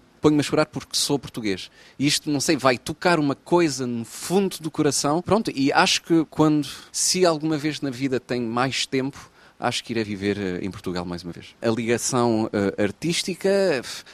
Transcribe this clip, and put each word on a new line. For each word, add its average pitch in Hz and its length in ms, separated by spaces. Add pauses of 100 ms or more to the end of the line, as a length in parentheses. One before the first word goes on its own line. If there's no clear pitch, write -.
(220)
Ponho-me 151 200
a - 20
chorar 151 240
porque - 280
sou - 220
português. 104 540 (260)
E 131 80
isto, 147 240
não 143 100
sei, 160 160
vai 127 220
tocar - 420
uma 143 140
coisa 139 540
no 117 180
fundo 185 540
do 156 100
coração. 147 540
Pronto, 202 300
e 139 200
acho 180 300
que 165 260
quando, 151 380 (240)
se - 340
alguma 160 320
vez 143 240
na 139 80
vida 127 300
tenho 123 280
mais 123 380
tempo, 135 440 (300)
acho - 240
que - 80
irei 113 120
viver, 101 340
eh, 92 240
em 98 80
Portugal 90 340
mais 87 200
uma 87 100
vez. - 260
A 117 100
ligação, 117 840
eh, 101 300
artística, 165 680
f-, 190 540 (100)